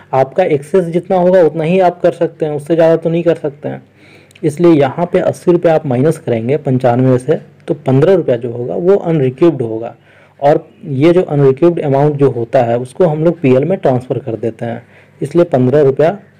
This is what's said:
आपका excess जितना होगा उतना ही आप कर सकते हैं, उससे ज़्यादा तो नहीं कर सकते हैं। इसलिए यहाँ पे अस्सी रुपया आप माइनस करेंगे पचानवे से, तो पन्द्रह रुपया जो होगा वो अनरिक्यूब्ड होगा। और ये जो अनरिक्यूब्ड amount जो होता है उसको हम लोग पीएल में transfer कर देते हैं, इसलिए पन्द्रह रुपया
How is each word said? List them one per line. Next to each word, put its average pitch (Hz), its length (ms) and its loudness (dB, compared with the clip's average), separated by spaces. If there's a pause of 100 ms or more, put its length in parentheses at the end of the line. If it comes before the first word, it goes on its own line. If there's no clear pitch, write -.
(120)
आपका 139 320 0
excess 160 400 -2
जितना 170 320 -4
होगा 180 260 2
उतना 156 220 0
ही 180 160 0
आप 175 200 0
कर 170 120 0
सकते 160 340 -4
हैं, 151 60 -4
उससे 147 220 -4
ज़्यादा 165 220 4
तो 160 140 -4
नहीं 165 120 -2
कर 165 120 0
सकते 147 340 -8
हैं। 135 140 -12 (640)
इसलिए 165 280 2
यहाँ 143 340 0
पे 185 120 0
अस्सी - 340 -4
रुपया 170 220 0
आप 156 120 -2
माइनस 135 320 0
करेंगे 120 380 -4
पचानवे 127 600 0
से, 156 220 -4 (280)
तो 165 60 -2
पन्द्रह 139 400 0
रुपया 139 220 0
जो 117 140 -6
होगा 120 240 -8
वो 180 220 2
अनरिक्यूब्ड 151 680 0
होगा। 113 340 -8 (440)
और 156 280 0 (160)
ये 147 280 2
जो 175 100 2
अनरिक्यूब्ड 147 580 2
amount 147 360 0
जो 139 140 2
होता 120 320 0
है 120 160 0
उसको 127 260 -2
हम 156 200 0
लोग 170 160 0
पीएल 131 240 2
में 190 140 -2
transfer 127 400 -2
कर 113 180 -8
देते 113 300 -8
हैं, 117 160 -10 (400)
इसलिए 170 220 2
पन्द्रह 131 360 2
रुपया 147 380 2 (220)